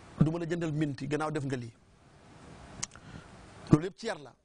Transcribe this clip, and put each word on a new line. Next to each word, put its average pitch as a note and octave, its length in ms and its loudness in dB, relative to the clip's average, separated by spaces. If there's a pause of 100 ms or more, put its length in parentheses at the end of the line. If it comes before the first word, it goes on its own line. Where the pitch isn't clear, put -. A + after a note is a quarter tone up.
(200)
"Du D#3 120 8
ma E3+ 80 2
la E3+ 60 -2
jëndal E3 260 2
minti, C#3+ 360 0
gannaaw D3+ 240 0
def D3+ 140 0
nga C3+ 120 0
lii." A#2 160 -6 (2000)
Loolu D3+ 140 8
yëpp G3 120 -6
ci - 100 -10
yar F#3 120 -4
la. C3 140 -16 (120)